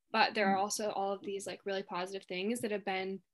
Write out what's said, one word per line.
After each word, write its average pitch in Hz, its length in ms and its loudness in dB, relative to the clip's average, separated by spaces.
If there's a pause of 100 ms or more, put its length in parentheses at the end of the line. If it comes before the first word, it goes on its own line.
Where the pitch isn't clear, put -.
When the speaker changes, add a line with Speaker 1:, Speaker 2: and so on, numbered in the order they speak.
(100)
Speaker 1:
but 220 240 4
there 196 180 4
are 196 40 4
Speaker 2:
Mm. - 20 2
Speaker 1:
also 208 320 0
all 196 220 0
of 196 100 -6
these, 196 240 -6
like, 180 180 -8
really 196 200 -2
positive 190 420 -6
things 196 360 -2
that 220 100 -2
have 202 120 -4
been 190 380 -2 (120)